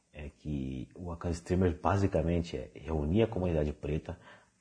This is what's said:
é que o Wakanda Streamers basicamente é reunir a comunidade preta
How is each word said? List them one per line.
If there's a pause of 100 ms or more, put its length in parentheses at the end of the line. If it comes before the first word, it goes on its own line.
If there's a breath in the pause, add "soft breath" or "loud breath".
(120)
é
que
o
Wakanda
Streamers
basicamente
é
reunir
a
comunidade
preta (440 loud breath)